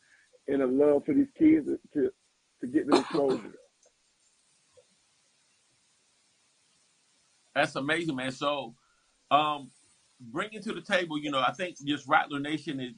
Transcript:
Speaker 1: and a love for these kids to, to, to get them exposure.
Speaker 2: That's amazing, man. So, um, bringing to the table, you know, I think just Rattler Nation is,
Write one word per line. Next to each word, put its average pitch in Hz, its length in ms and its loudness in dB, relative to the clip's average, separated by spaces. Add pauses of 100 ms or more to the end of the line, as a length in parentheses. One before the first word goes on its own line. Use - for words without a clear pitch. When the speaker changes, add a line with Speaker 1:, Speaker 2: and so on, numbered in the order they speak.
(480)
Speaker 1:
and 139 140 2
a 135 40 2
love 143 380 4
for 151 100 0
these 139 140 4 (100)
kids 160 280 6
to, - 120 -4 (160)
to, - 160 0 (500)
to - 60 -8
get 123 200 0
them 143 140 4
exposure. 131 540 -2 (4000)
Speaker 2:
That's 143 200 0
amazing, 156 400 -2
man. 131 160 -6
So, 135 440 -6 (560)
um, 147 400 0 (500)
bringing 190 420 -8
to 226 100 -8
the 220 80 -10
table, 180 380 -2
you 147 120 -4
know, 139 100 0
I 131 120 2
think 175 320 -8
just 143 220 -4
Rattler 147 320 0
Nation 147 400 -6
is, 123 200 -8